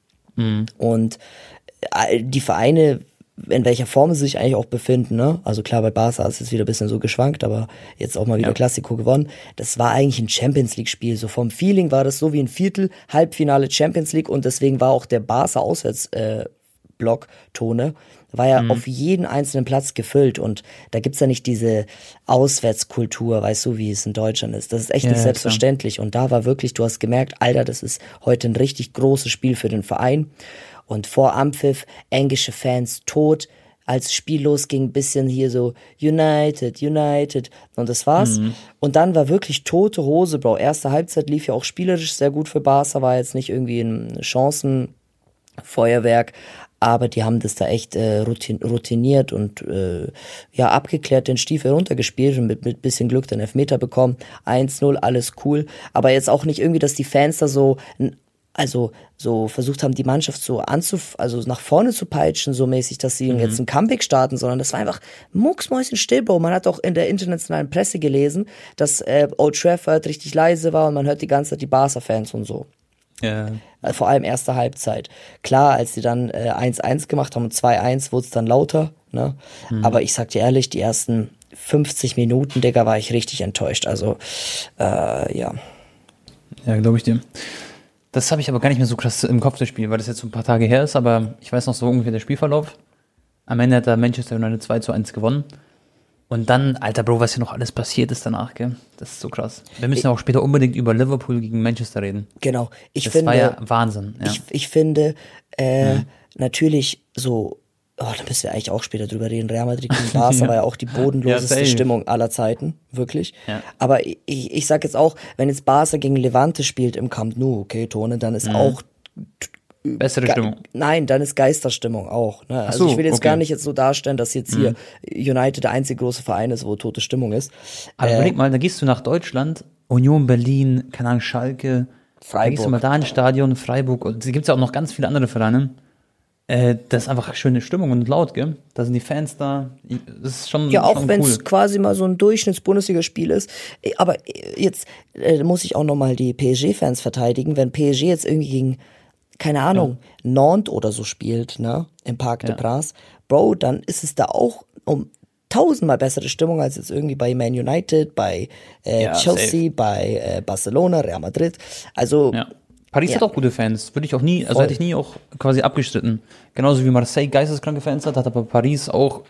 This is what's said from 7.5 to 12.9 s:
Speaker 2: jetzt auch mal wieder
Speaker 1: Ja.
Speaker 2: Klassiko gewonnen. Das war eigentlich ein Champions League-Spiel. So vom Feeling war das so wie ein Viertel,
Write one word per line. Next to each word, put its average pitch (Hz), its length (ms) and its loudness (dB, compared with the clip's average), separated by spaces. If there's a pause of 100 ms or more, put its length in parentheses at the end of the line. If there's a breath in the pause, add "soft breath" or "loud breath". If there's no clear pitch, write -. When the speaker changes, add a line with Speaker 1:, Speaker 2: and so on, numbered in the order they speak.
Speaker 2:
jetzt - 220 -8
auch 110 80 -2
mal 113 120 2
wieder 113 120 2
Speaker 1:
Ja. 117 40 2
Speaker 2:
Klassiko 120 440 -2
gewonnen. 135 320 2 (260 loud breath)
Das 117 240 -8
war 117 120 4
eigentlich 127 280 2
ein 110 80 -2
Champions 131 480 0
League-Spiel. 117 400 -4
So 110 140 -6
vom 120 200 -2
Feeling 180 400 2
war 135 140 4
das 135 160 -2
so 156 140 0
wie 147 80 2
ein 131 80 -2
Viertel, 190 400 -2 (180 loud breath)